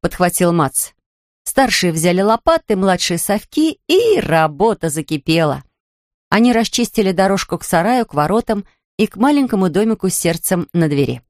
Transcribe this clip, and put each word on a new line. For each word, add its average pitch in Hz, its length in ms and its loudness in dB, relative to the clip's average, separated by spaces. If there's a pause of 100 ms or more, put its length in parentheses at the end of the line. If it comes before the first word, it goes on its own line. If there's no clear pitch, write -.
подхватил 180 520 0
Мац. 151 380 -2 (520)
Старшие - 480 0
взяли 175 300 0
лопаты, 226 540 0
младшие 185 420 -2
совки, 254 680 -2
и 415 320 2
работа 165 720 0
закипела. 151 720 -2 (680)
Они 233 240 4
расчистили 226 580 0
дорожку 190 460 0
к - 60 -12
сараю, 208 420 0
к - 80 -20
воротам 196 520 -2 (320)
и 220 100 2
к - 80 -10
маленькому 233 540 2
домику 208 400 0
с - 60 -6
сердцем 170 580 -2
на 170 140 2
двери. 135 420 -2